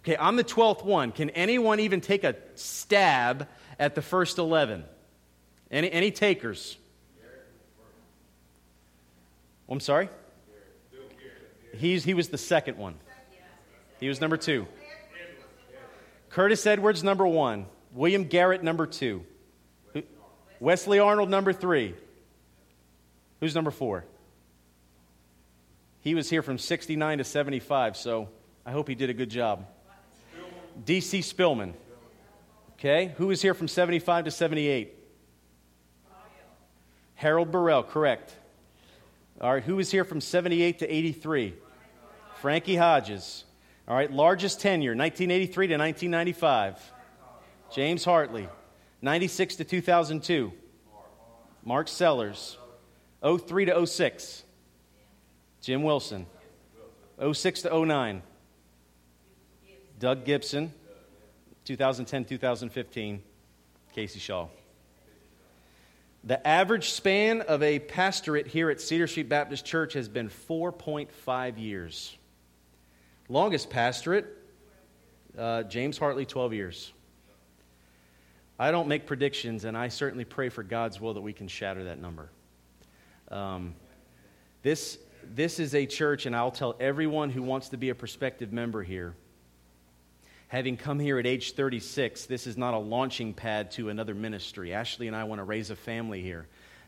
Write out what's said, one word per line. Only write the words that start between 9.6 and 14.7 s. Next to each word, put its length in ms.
Oh, 40
I'm 80
sorry? 280
He's, 280
he 120
was 140
the 100
second 400
one. 160
He 100
was 120
number 160
two. 300